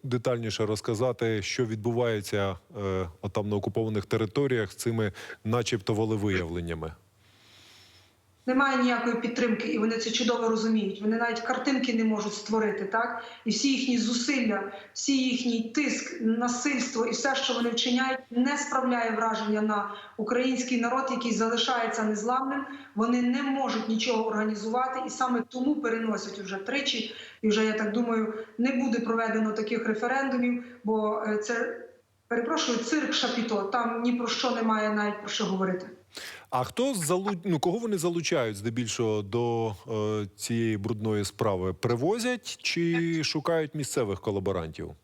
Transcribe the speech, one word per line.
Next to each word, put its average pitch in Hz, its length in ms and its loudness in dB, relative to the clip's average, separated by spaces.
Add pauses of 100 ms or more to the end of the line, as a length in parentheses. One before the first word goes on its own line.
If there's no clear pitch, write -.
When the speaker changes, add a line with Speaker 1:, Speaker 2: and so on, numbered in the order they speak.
Speaker 1:
детальніше 117 640 0
розказати, 113 760 0
що - 240 0
відбувається, 107 880 0 (220)
е, 95 300 -2 (140)
отам 101 260 -2
на 104 80 0
окупованих 107 500 0
територіях 113 680 0
з - 40 -18
цими 113 360 0 (320)
начебто 113 500 0
волевиявленнями? 87 1000 0 (1600)
Speaker 2:
Немає 262 340 4
ніякої 240 340 2
підтримки, 233 520 0
і 233 100 0
вони 226 200 2
це 226 120 -2
чудово 226 380 2
розуміють. 220 540 2
Вони 220 140 2
навіть 233 240 -2
картинки 254 540 0
не 226 100 2
можуть 208 300 0
створити, 208 500 0
так? 226 400 -2 (200)
І 226 60 0
всі 269 220 2
їхні 247 260 2
зусилля, 220 760 0 (200)
всі 277 260 0
їхній 240 560 0
тиск, - 460 -2
насильство 233 840 0
і - 40 -2
все, 269 240 0
що 262 200 0
вони 240 160 0
вчиняють, 254 500 2 (100)
не 262 280 2
справляє 247 520 0
враження 214 520 0
на 208 280 0 (260)
український 247 640 0
народ, 262 300 0
який 233 220 -2
залишається 226 680 0
незламним. 254 600 0 (300)
Вони 240 280 2
не 247 200 2
можуть 262 460 0
нічого 226 380 2
організувати, 220 800 0
і 254 40 -6
саме 247 380 0
тому 262 280 0
переносять 226 640 -2
уже 190 180 -6
тричі. 247 580 -4 (280)
І 220 60 4
вже, 214 160 4
я 214 80 2
так 214 200 0
думаю, 226 420 0 (240)
не 254 140 2
буде 240 280 2
проведено 220 520 2
таких 220 340 -2
референдумів, 247 760 0 (200)
бо, 214 420 0
е, 214 100 0
це, 233 480 -4 (440)
перепрошую, 233 500 0
цирк - 340 0
Шапіто. 220 500 0
Там 233 400 0
ні 240 100 4
про 240 160 0
що - 220 0
немає 220 400 2
навіть 208 300 0
про 202 80 -10
що - 160 -2
говорити. 185 420 0 (640)
Speaker 1:
А 127 140 2
хто 262 300 0
залу-, 185 500 0
ну, 175 160 2
кого 180 180 2
вони 220 200 0
залучають 156 580 0
здебільшого 110 640 0
до, 113 520 0 (140)
е, 107 380 0 (100)
цієї 113 400 0
брудної 107 480 0
справи? 92 480 0
Привозять 202 920 0
чи 165 600 0
шукають 156 500 0
місцевих 123 460 0
колаборантів? 92 720 -2 (140)